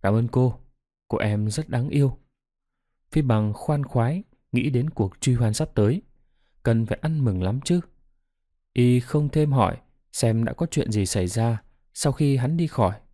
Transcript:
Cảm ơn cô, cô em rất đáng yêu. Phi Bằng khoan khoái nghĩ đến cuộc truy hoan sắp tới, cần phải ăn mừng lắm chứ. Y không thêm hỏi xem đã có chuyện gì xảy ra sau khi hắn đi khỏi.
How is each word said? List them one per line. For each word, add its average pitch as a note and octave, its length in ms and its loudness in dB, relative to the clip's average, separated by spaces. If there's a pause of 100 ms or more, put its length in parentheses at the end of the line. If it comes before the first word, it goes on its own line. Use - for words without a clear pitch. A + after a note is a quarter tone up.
Cảm G2 120 0
ơn A#2 140 0
cô, B2+ 300 0 (500)
cô A2+ 100 -2
em G#2+ 320 0
rất D#3 180 -6
đáng B2 200 -2
yêu. C#3 300 2 (920)
Phi D#3 120 0
Bằng G#2+ 300 2
khoan C#3+ 320 -2
khoái C3+ 380 -2 (300)
nghĩ B2+ 180 0
đến C3 200 0
cuộc - 300 -4
truy B2+ 140 2
hoan A#2 200 2
sắp D#3 200 -2
tới, A2+ 280 2 (600)
cần A2+ 240 2
phải - 160 -4
ăn D#3 220 0
mừng F#2+ 180 0
lắm G#2 220 -2
chứ. F3 160 0 (920)
Y B2 280 4
không D3 280 -2
thêm D3+ 240 0
hỏi A2 240 2 (360)
xem A2+ 320 0
đã - 80 -4
có - 180 -4
chuyện - 220 -2
gì G#2 140 0
xảy F#2 200 -2
ra A2+ 360 -2 (320)
sau - 180 -2
khi C#3 240 0
hắn C3 200 -2
đi E3 100 0
khỏi. G#2 280 0 (180)